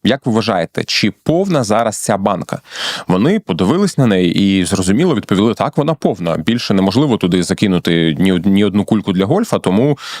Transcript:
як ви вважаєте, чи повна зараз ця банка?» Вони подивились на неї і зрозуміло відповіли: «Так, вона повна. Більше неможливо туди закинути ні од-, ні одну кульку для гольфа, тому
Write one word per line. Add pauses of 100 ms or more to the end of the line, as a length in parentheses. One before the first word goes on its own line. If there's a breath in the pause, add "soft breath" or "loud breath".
як
ви
вважаєте,
чи
повна
зараз
ця
банка?» (460 loud breath)
Вони
подивились
на
неї
і
зрозуміло
відповіли:
«Так,
вона
повна.
Більше
неможливо
туди
закинути
ні
од-,
ні
одну
кульку
для
гольфа,
тому (220 loud breath)